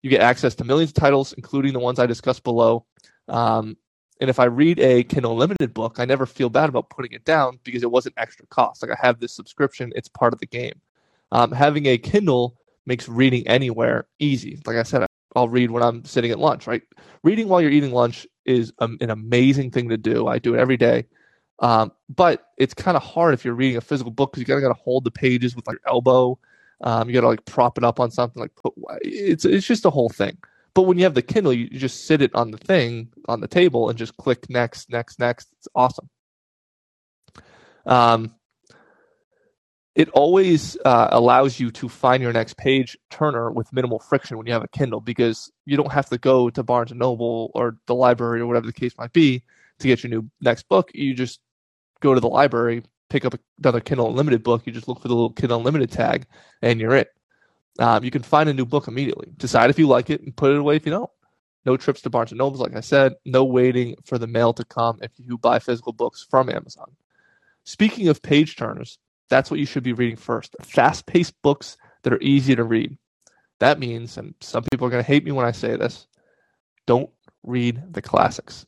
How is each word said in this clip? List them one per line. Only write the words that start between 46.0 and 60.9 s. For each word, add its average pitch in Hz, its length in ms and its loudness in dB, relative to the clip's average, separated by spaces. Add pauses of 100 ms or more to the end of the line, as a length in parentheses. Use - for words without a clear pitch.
to 123 100 -4
go 127 320 2
to 127 100 -8
Barnes 120 300 -2
and 120 80 -16
Noble 117 560 -4
or 120 320 -4
the 120 80 0
library 120 460 0
or 120 40 -4
whatever 117 220 -2
the 120 60 -10
case 123 260 -8
might 120 140 -14
be 139 280 4 (380)
to - 80 -4
get 123 160 2
your 120 80 -8
new 110 180 -6 (120)
next 120 280 -2
book. 190 240 0
You 135 220 -4
just 123 240 -8 (600)
go 139 120 4
to 127 60 6
the 117 100 0
library, 120 540 0 (260)
pick 135 160 -4
up 123 80 -4 (240)
another 120 220 2
Kindle 117 320 -2
Unlimited 123 320 0
book. 117 240 0
You 117 60 -12
just 117 140 -14
look 123 140 -10
for - 60 -10
the 120 80 0
little 117 180 0
Kindle 120 240 -2
Unlimited 127 320 0
tag, - 380 -4 (340)
and 113 180 2
you're 113 160 0
in. 135 100 4 (760)
Um, 117 240 4
you 123 60 -6
can 127 140 -4
find 156 260 2
a 143 60 -2
new 131 100 0
book 139 220 -2
immediately. 123 500 -8
Decide 120 320 4
if 143 80 2
you 156 100 4
like 123 220 2
it 151 120 -4
and 131 140 -14
put 139 160 2
it 143 60 2
away 147 180 0
if 156 100 -4
you 147 60 -4